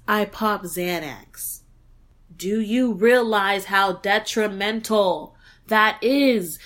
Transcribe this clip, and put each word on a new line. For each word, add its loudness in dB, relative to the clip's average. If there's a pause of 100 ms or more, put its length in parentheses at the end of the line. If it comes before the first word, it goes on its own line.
I 0
pop -2
Xanax." -8 (760)
Do -4
you 0
realize 2
how 2
detrimental -2 (300)
that 2
is? 2